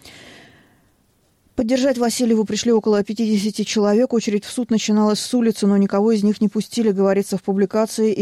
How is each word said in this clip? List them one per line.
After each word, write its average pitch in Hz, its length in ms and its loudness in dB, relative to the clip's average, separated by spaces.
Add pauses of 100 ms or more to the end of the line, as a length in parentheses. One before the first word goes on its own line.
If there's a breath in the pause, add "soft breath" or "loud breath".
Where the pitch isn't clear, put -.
(1500 loud breath)
Поддержать 254 420 0
Васильеву 233 480 0
пришли 214 260 -2
около 214 320 2
пятидесяти 214 640 -2
человек. 214 480 0
Очередь 208 320 -2
в - 60 -14
суд 247 200 -6
начиналась 214 500 0
с - 120 -8
улицы, 226 340 0
но 202 120 4
никого 202 340 2
из 208 100 0
них 208 200 0
не 208 80 0
пустили, 220 400 -2
говорится 196 480 0
в - 40 -10
публикации 214 800 0